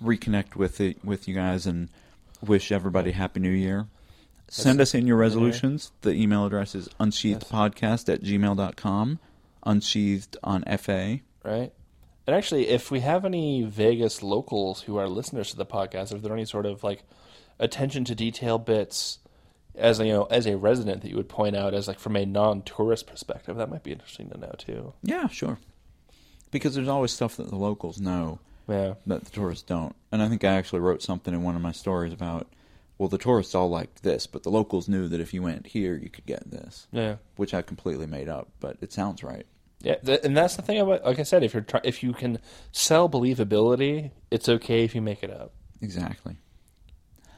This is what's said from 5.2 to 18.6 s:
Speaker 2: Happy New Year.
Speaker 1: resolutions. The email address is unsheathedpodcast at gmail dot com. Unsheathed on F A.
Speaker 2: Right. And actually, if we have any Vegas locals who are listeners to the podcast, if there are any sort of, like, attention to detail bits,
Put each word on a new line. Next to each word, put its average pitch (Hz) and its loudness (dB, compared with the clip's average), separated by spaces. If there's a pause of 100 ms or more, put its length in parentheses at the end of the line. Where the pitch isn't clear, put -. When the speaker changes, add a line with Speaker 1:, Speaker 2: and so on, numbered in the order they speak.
Speaker 2:
Happy 110 4
New 113 2
Year. 120 6
Speaker 1:
resolutions. 135 -2 (100)
The 104 2
email 104 4
address 101 -4
is 90 -10 (120)
unsheathedpodcast 107 0
at - 0
gmail 101 2
dot 98 -2
com. 107 -2 (460)
Unsheathed 104 2
on 95 0
F - -2
A. 101 0 (200)
Speaker 2:
Right. 113 -4 (540)
And 143 4
actually, 160 2
if 120 2
we 135 0
have 165 2
any 156 0
Vegas 110 2
locals 101 -2
who 104 -6
are 98 0
listeners 107 -6
to - -14
the 98 -6
podcast, 98 -6
if 104 -10
there 107 -6
are 110 -4
any 110 -4
sort 104 -4
of, 98 -6
like, 101 -4 (560)
attention 135 -2
to 120 -4
detail 113 0
bits, 110 -2 (580)